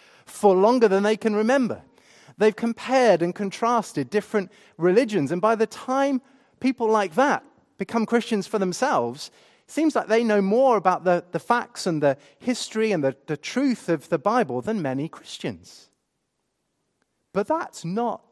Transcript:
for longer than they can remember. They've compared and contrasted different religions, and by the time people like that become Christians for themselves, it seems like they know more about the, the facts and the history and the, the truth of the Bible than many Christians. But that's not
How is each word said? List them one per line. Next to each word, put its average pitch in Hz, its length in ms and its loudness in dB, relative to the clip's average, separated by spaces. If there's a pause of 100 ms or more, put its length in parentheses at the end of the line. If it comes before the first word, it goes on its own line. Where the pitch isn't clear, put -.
(260)
for 196 300 4
longer 226 320 4
than 196 160 2
they 214 120 2
can 214 200 -2
remember. 220 460 0 (540)
They've 214 180 4
compared 226 680 2
and 175 100 0
contrasted 202 800 -4
different 208 400 -4 (260)
religions, 196 540 2
and 175 100 -2
by 220 140 2
the 214 140 0
time 269 520 -2 (380)
people 247 300 -2
like 202 260 0
that 247 300 2 (340)
become 220 280 -2
Christians 220 420 -2
for 220 100 -4
themselves, 175 720 -2 (360)
it - 60 -20
seems 302 220 0
like - 140 -2
they 233 160 2
know 208 180 2
more 233 340 4
about 180 280 0
the, 175 260 2
the 165 80 -6
facts - 480 -4
and 160 160 0
the 139 140 2 (220)
history 220 540 -4
and 156 120 0
the, 135 120 -2 (100)
the 151 100 -6
truth 254 520 -4
of 160 200 -2
the 170 100 -2
Bible 147 420 -2
than 208 220 -4
many 139 260 -4
Christians. - 840 -14 (1400)
But 202 140 -2
that's - 380 -6
not 208 480 -4